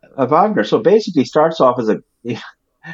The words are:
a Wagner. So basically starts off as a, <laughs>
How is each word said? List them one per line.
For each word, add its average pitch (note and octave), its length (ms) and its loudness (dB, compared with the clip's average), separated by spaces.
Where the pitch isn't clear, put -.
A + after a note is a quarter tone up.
a C3 80 0
Wagner. F3+ 360 0
So D#3+ 180 0
basically E3+ 440 2
starts D#3 380 0
off B2 180 2
as A2 80 -4
a, G2+ 80 0
<laughs> A#2 100 -6